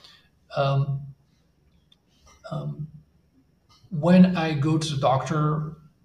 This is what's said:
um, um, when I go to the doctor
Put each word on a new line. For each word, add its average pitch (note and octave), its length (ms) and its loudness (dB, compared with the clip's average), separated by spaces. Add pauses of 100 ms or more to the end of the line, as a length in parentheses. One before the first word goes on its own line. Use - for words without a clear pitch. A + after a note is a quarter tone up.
(560)
um, C#3 440 0 (1500)
um, D3 380 -10 (1000)
when F3+ 460 4
I D#3+ 180 -2
go D#3 220 -2
to D#3 180 -4
the C3 60 -6
doctor D3+ 760 -2 (280)